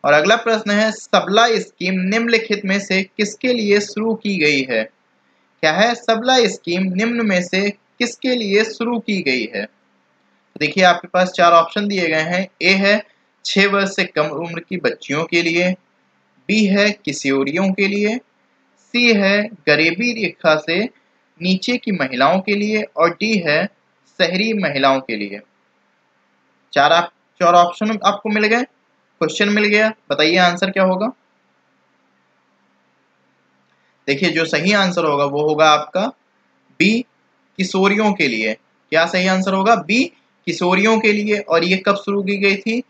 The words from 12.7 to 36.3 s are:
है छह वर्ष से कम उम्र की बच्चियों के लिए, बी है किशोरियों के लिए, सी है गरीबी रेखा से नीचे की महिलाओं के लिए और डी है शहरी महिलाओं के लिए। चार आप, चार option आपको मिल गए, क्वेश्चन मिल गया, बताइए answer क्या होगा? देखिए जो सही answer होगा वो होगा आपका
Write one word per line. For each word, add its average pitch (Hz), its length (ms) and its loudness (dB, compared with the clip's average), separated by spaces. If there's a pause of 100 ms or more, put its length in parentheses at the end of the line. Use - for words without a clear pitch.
है 202 260 2 (440)
छह 196 220 2
वर्ष 196 280 0
से 190 100 -2
कम 151 220 -2 (100)
उम्र 170 220 -8
की - 200 -10
बच्चियों 139 460 -4
के 170 160 -2
लिए, 170 300 0 (800)
बी 214 180 2
है 202 280 2
किशोरियों 139 760 -2
के 196 160 0
लिए, 208 300 -2 (600)
सी 240 360 0
है 202 280 2 (260)
गरीबी 170 480 0
रेखा 180 420 0
से 165 260 -2 (580)
नीचे 190 360 -2
की 226 160 -6
महिलाओं 139 480 2
के 202 140 -2
लिए 214 260 -2 (140)
और 165 160 2
डी 214 280 -4
है 165 260 0 (540)
शहरी 185 360 0
महिलाओं 139 460 0
के 117 140 -8
लिए। 101 240 -10 (1300)
चार 143 200 4
आप, - 180 0 (300)
चार 175 140 4
option 208 500 2
आपको 202 240 0
मिल 214 160 0
गए, 233 180 0
क्वेश्चन - 840 -4
मिल 208 160 2
गया, 214 260 2 (200)
बताइए 170 280 2
answer 180 320 2
क्या 190 120 0
होगा? 185 240 0 (3000)
देखिए 143 220 0
जो 160 160 0
सही 160 280 0
answer 180 320 0
होगा 143 200 0
वो 143 160 -4
होगा 151 260 2
आपका 151 380 2 (760)